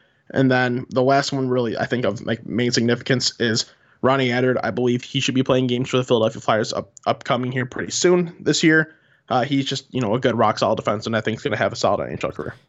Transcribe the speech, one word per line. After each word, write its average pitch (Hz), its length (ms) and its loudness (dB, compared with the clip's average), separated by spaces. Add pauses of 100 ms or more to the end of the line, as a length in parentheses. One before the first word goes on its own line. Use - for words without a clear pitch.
(320)
And 135 180 4
then 127 400 0
the 127 120 2
last 139 300 2
one 131 160 -2
really, 123 300 -2
I - 80 -2
think, 123 180 -2
of, 101 220 -2
like, 113 180 -4
main 120 280 -2
significance 120 680 0
is 117 240 0 (380)
Ronnie 131 260 2
Attard. 127 340 0
I 113 80 -4
believe 123 320 0
he - 180 -6
should 123 140 -2
be 131 80 2
playing 127 260 2
games 123 200 -2
for 131 80 0
the 127 80 2
Philadelphia 113 380 0
Flyers 113 320 0
up, - 180 -8 (140)
upcoming 123 460 -2
here 127 120 -2
pretty - 260 -8
soon 180 480 0
this - 240 0
year. 156 340 4 (340)
Uh, 123 120 2
he's 139 220 0
just, 135 240 -6
you 127 140 -2
know, 104 120 0
a 131 60 0
good 120 160 2
rock 110 220 2
solid 107 200 2
defenseman. 110 380 -2
I 110 60 0
think 110 160 -2
he's - 60 -6
gonna 110 120 -2
have 101 160 0
a - 40 -10
solid 95 280 0
N 64 80 -8
H - 120 -6
L - 80 -4
career. - 220 -10 (140)